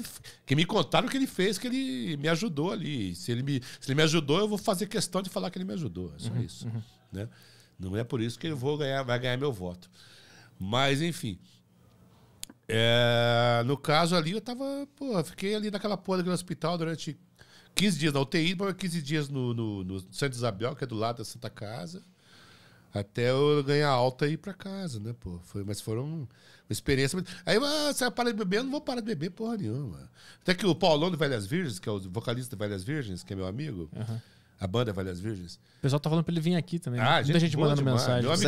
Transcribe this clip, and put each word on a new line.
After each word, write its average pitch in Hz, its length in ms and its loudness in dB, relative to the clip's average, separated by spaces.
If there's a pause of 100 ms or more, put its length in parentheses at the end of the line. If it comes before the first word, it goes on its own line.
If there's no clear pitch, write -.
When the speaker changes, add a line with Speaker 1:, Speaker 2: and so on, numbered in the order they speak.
(460)
Speaker 1:
que 131 100 2
me 165 100 4
contaram 185 420 2
o - 20 -2
que 277 80 -2
ele 269 80 2
fez, 185 320 0
que - 80 -8
ele 247 520 -2
me 143 100 -2
ajudou 165 440 0
ali. 143 440 -4
Se - 160 -6
ele 120 100 0
me, 139 180 0 (220)
se - 60 -8
ele 131 80 0
me 156 80 6
ajudou, 151 340 4
eu 208 100 4
vou 208 120 -2
fazer 202 260 0
questão 196 380 -2
de 190 80 -8
falar 185 180 -4
que 185 80 -10
ele 190 80 -6
me 202 80 -6
ajudou. 90 420 -6
É 71 40 -16
só 117 120 -6
Speaker 2:
Uhum, 117 120 0
Speaker 1:
isso, - 240 -10
Speaker 2:
uhum. 113 140 -6 (300)
Speaker 1:
né? 101 160 -6 (520)
Não 95 180 -4
é 117 60 0
por 117 180 -2
isso 117 160 -4
que - 80 -10
ele 160 80 -4
vou 143 240 -2
ganhar, 139 240 0
vai 123 160 0
ganhar 123 200 0
meu 139 140 0
voto. 90 380 -8 (680)
Mas, 139 420 2
enfim. 147 380 -4 (1300)
É, 120 960 6
no 139 120 2
caso 160 380 4
ali, 165 160 2
eu 214 100 -4
tava, 277 540 -6
pô, 226 280 -2
fiquei 190 320 -4
ali 214 140 -2
naquela 208 280 -2
porra 185 220 0
daquele 180 140 0
hospital 170 440 -2
durante 160 400 -4 (580)
quinze 185 240 6
dias 151 140 4
na 143 80 4
U 135 40 2
T 170 160 2
I, 165 80 4
depois 196 240 -2
quinze 175 280 -4
dias 143 280 -2
no, 127 240 -2
no, 107 300 -2
no 95 160 -4 (120)
Santa 135 240 -2
Isabel, 117 400 -2
que 131 80 -6
é 127 40 -4
do 117 80 -8
lado 113 220 -2
da 113 80 -10
Santa 117 240 -12
Casa. 160 520 -10 (920)
Até 120 360 0
eu 147 340 4
ganhar 143 260 4
alta 127 360 4
e 147 80 0
ir 160 40 -2
pra 190 160 -12
casa, 190 480 -8
né, 117 180 -6
pô? 87 240 -10
Foi, 101 220 -8
mas 101 160 -6
foram 113 240 -4
uma 151 220 -8 (420)
experiência. 135 520 0 (240)
Aí, 190 120 4
"Ah, 294 360 2
você 254 120 0
vai 240 60 0
parar 240 200 0
de 208 60 -4
beber?" 202 220 0
Eu 254 40 -2
não 269 80 -4
vou 294 100 -2
parar 247 200 -4
de 208 40 -10
beber 185 260 -4
porra 226 260 -6
nenhuma. 127 520 -6 (320)
Até 180 140 4
que 202 100 -2
o 170 80 6
Paulão 165 380 6
do 165 60 -2
Velhas 135 280 0
Virgens, 127 320 -2
que 117 120 -6
é - 20 -2
o 104 80 -2
vocalista 117 560 -4
do 95 40 -12
Velhas 104 260 -2
Virgens, 113 360 -4
que - 120 -10
é - 20 -4
meu 95 100 -2
amigo, 101 500 -6
Speaker 2:
Aham. 113 260 -6 (380)
Speaker 1:
A 98 80 -2
banda 113 260 0
Vale 95 160 -4
das 87 100 -6
Virgens. 95 360 -8
Speaker 2:
O - 260 -20
pessoal 139 180 2
tá 151 100 -2
falando 160 140 4
pra 170 100 -2
ele 170 80 0
vir 175 140 2
aqui 170 240 -2
também, 123 220 -2
né? 110 40 4
Speaker 1:
Ah, 139 100 6
Speaker 2:
Muita 143 180 4
Speaker 1:
gente 170 80 6
Speaker 2:
gente 165 160 4
Speaker 1:
boa 151 120 4
Speaker 2:
mandando 143 120 4
Speaker 1:
demais, 131 200 4
Speaker 2:
mensagem. 123 200 4
Speaker 1:
meu 127 100 2
Speaker 3:
Consegue - 160 4